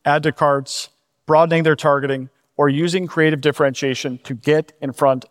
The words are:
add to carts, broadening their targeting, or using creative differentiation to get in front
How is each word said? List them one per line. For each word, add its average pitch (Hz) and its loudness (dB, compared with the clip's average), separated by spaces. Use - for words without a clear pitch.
add 147 2
to 151 0
carts, 139 -2
broadening 165 2
their 156 2
targeting, 135 -2
or 147 2
using 170 -2
creative 156 0
differentiation 135 -2
to 135 -10
get 151 -2
in 139 -6
front 131 0